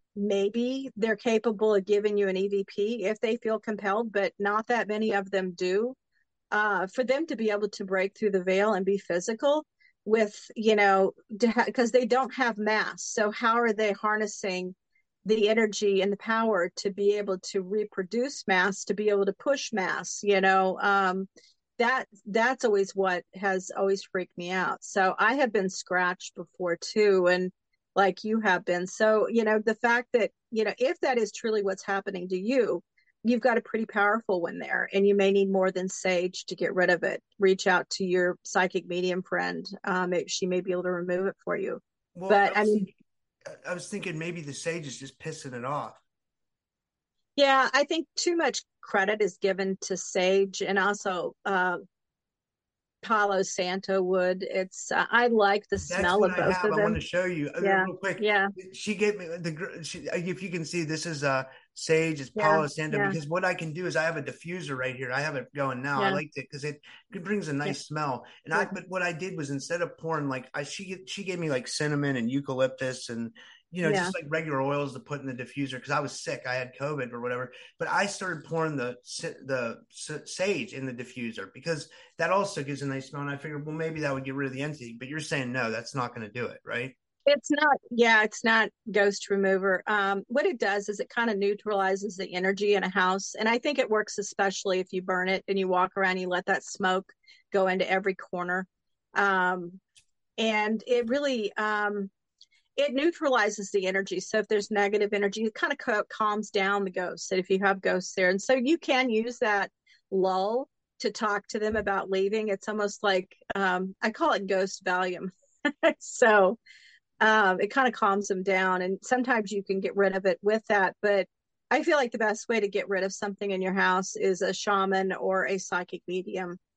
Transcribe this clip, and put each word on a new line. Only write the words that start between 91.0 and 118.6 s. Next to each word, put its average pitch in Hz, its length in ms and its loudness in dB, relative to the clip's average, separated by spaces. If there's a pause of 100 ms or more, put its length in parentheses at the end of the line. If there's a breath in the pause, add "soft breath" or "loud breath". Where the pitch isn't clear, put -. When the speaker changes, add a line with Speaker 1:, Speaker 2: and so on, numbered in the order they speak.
Speaker 1:
kinda 233 220 2
neutralizes 196 800 0
the 185 160 -8
energy 196 400 2
in 190 100 2
a 185 60 -2
house, 190 460 0
and 214 120 0
I 233 120 4
think 294 180 0
it 240 120 0
works 214 280 0
especially 196 640 -2
if 185 140 -6
you 185 100 -2
burn 185 260 0
it 190 180 0
and 196 120 0
you 190 80 0
walk 185 280 2
around, 190 220 2
you 185 100 -4
let 180 200 -2
that 185 160 0
smoke 185 500 -2 (380 soft breath)
go 190 160 4
into 185 220 0
every 190 260 0
corner. 180 520 -4 (460)
Um, 185 640 0 (580)
and 214 500 0
it 240 220 2
really, 262 480 0
um, 208 540 -2 (640 soft breath)
it 277 160 2
neutralizes 247 800 0
the 190 160 0
energy. 190 340 0
So - 180 -2
if 208 80 -2
there's 208 240 0
negative 202 420 2
energy, 202 320 0
it 220 100 -2
kinda 294 220 0
ca-, 214 320 -2
calms 214 420 -2
down 202 340 2
the 185 60 -4
ghosts, 180 400 -6
if 185 180 0
you 190 100 4
have 196 220 2
ghosts 185 340 0
there. 185 140 4
And 196 120 2
so - 140 2
you 269 220 2
can 262 320 0
use 226 300 0
that 202 320 2 (400 soft breath)
lull 190 580 0 (300)
to 214 120 -2
talk 208 380 -2
to 226 100 -4
them 214 160 0
about 196 360 -2
leaving. 202 380 0
It's 196 200 -4
almost 208 340 -4
like, 190 340 0 (180)
um, 190 460 0
I 220 100 0
call 302 220 2
it 196 140 -2
ghost 190 380 0
Valium. 180 500 -2
<laughs> - 640 -2
So, 208 600 6 (640 loud breath)
um, 208 400 6
it 202 120 0
kinda 254 180 4
calms 202 380 2
them 185 140 -2
down, 185 400 2